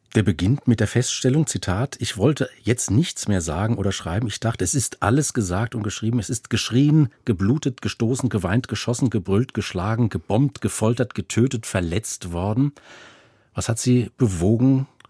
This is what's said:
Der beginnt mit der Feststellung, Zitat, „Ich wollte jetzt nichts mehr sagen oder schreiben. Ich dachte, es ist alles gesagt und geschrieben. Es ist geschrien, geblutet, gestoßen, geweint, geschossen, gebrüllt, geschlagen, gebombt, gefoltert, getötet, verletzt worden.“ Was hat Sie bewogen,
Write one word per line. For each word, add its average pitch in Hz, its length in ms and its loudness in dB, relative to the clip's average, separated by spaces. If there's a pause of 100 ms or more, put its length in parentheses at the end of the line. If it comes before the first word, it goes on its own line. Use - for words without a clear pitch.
(140)
Der 110 80 4
beginnt 98 460 2
mit 117 100 4
der 107 80 2
Feststellung, 131 640 0
Zitat, 104 500 -4
„Ich - 180 -6
wollte 131 320 2 (140)
jetzt - 260 -2
nichts 123 380 0
mehr 98 140 0
sagen 87 360 -2
oder 98 140 -2
schreiben. 95 380 -4
Ich 104 100 -8
dachte, - 240 -2
es - 140 -2
ist - 260 -4
alles 127 300 2
gesagt 101 420 -2
und 113 80 -4
geschrieben. 110 380 -2
Es 101 100 -8
ist - 200 -8
geschrien, 143 580 2 (160)
geblutet, 117 580 0
gestoßen, 117 460 -2
geweint, 98 400 0
geschossen, 120 420 -2
gebrüllt, 101 440 0
geschlagen, 110 560 -2
gebombt, 107 500 0
gefoltert, 113 560 0
getötet, 117 500 0
verletzt 90 640 -4
worden.“ 107 400 0 (840)
Was - 140 -4
hat 113 120 0
Sie 123 360 2
bewogen, 117 720 2 (240)